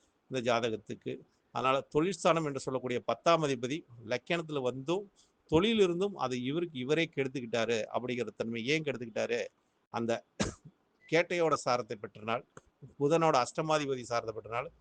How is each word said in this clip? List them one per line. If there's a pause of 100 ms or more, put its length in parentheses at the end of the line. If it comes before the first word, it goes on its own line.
(320)
இந்த
ஜாதகத்துக்கு. (420)
அதனால (140)
தொழிற்ஸ்தானம்
என்று
சொல்லக்கூடிய
பத்தாம்
அதிபதி (280)
லக்கணத்துல
வந்தும் (480)
தொழில்
இருந்தும்
அதை
இவருக்கு
இவரே
கெடுத்துக்கிட்டாரு (140)
அப்படிங்கிற
தன்மை.
ஏன்
கெடுத்துக்கிட்டாரு? (520)
அந்த (960)
கேட்டையோட
சாரத்தை
பெற்றனால், (540)
புதனோட
அஷ்டமாதிபதி
சாரத்தை
பெற்றனால் (120)